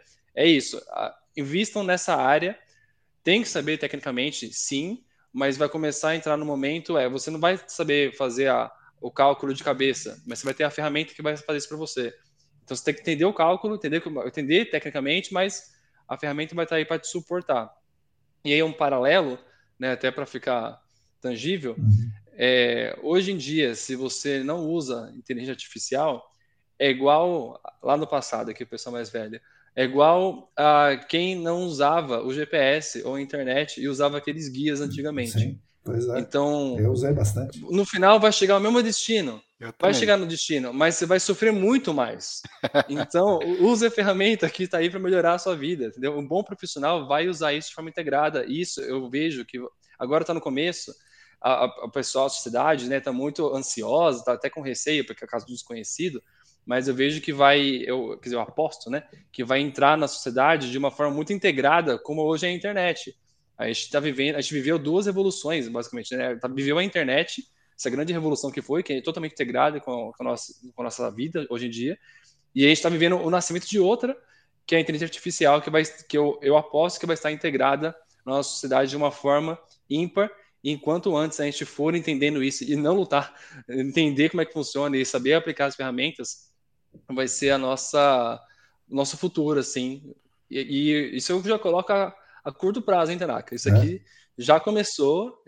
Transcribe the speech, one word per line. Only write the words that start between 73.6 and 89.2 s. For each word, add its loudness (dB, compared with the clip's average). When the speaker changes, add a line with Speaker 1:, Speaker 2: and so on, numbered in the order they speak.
Speaker 1:
de 0
outra, 2
que -2
é 6
a 4
inteligência -2
artificial, 4
que -6
vai, 4
que -6
eu, 2
eu 6
aposto 2
que -8
vai 2
estar -2
integrada 0
na -4
nossa -2
sociedade 0
de -6
uma 0
forma 0
ímpar, 0
enquanto 0
antes -2
a -2
gente -4
for -2
entendendo 0
isso -4
e -2
não 2
lutar, -2
entender 2
como -2
é 0
que -18
funciona -2
e 0
saber 0
aplicar 0
as -2
ferramentas, -6
vai -2
ser 0
a 4
nossa, 2
o -8
nosso -2
futuro, 0